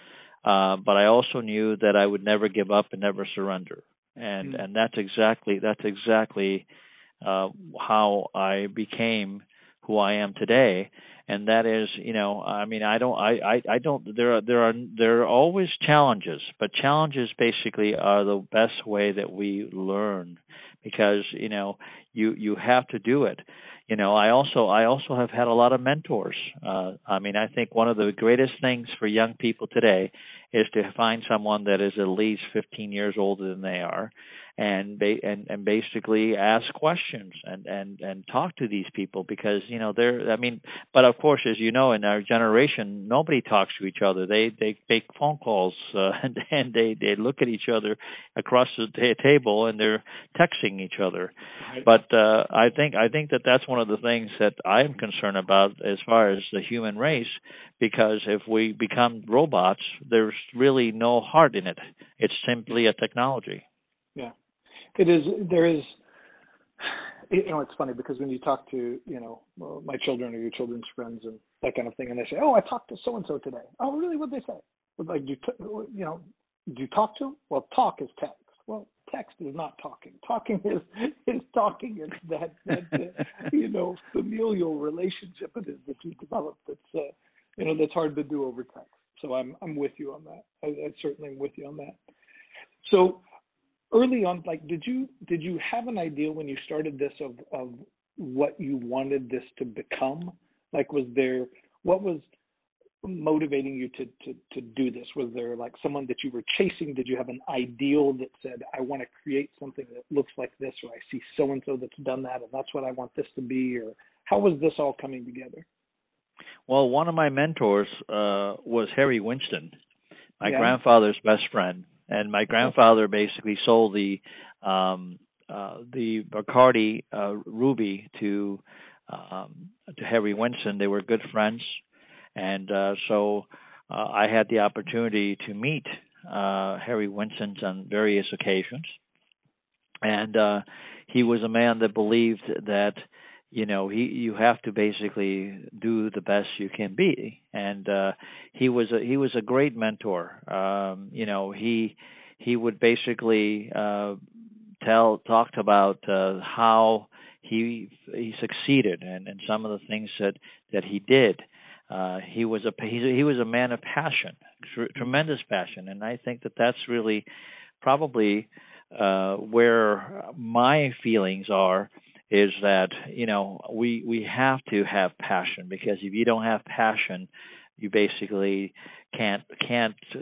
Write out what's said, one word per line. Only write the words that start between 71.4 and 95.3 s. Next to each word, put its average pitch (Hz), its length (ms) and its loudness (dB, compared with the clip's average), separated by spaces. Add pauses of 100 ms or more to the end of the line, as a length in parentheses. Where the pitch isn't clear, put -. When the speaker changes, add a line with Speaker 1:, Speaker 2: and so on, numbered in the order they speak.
Speaker 2:
that 127 120 -4
kind 117 140 -6
of - 60 -14
thing, 127 160 -10
and 123 80 -8
they 117 120 -6
say, 147 100 -6
"Oh, 285 140 4
I 208 60 8
talked - 300 -10
to 220 140 -14
so-and-so 202 340 -6
today." 123 260 -12 (160)
"Oh, 277 160 -4
really? 339 200 -4
What'd 285 180 -8
they 254 100 -10
say?" 202 140 -14 (400)
But, 165 80 -10
like, 156 180 -6
"Do 135 60 -10
you 135 60 -6
t-, - 280 -10 (300)
you 190 100 -10
know, 165 160 -12 (460)
do 131 160 -12
you 131 60 -10
talk 214 300 0
to 277 60 -8
'em?" 277 120 -12 (120)
"Well, 139 260 -6
talk 208 280 0
is 127 80 -10 (100)
text." - 160 -10 (300)
Well, 214 200 -12 (240)
text - 300 -12
is 139 140 -10
not 151 280 -12
talking. - 300 -20 (140)
Talking 226 380 -2
is, 208 160 -2 (460)
<laughs> - 0 -
is 247 160 -2 (120)
talking. 220 460 -2
It's 180 120 -12 (160)
that, 165 260 -8 (120)
that, 170 340 -4 (180)
uh, - 320 -10
Speaker 1:
<laughs> - 20 -2
Speaker 2:
you 226 160 2
know, 180 280 -4 (160)
familial 202 640 -2
relationship 175 800 -8
it 226 120 -12
is 139 100 -14 (100)
that 139 160 -12
you 165 160 -12
develop 151 360 -8 (120)
that's, 143 100 -14 (160)
uh, 147 180 -6 (440)
you 190 80 -8
know, 160 120 -2
that's 156 160 0
hard 156 240 -2
to 151 60 -4
do 143 220 -4
over 127 180 -8
text. - 280 -20 (300)
So 131 140 -8
I'm, 127 280 -6
I'm 160 120 -10
with 143 220 -4
you 139 180 -12
on 151 100 -20
that. 165 200 -20 (200)
I, 151 40 -4
I 147 320 -10
certainly 147 300 -8
am 135 80 -16
with 139 180 -8
you 143 100 -16
on 151 120 -16
that. - 160 -16 (960)
So 185 300 6 (720)
early 240 320 4
on, 180 220 -2
like, 156 200 -8
did 165 200 -6
you, 254 220 -6 (180)
did 170 160 -2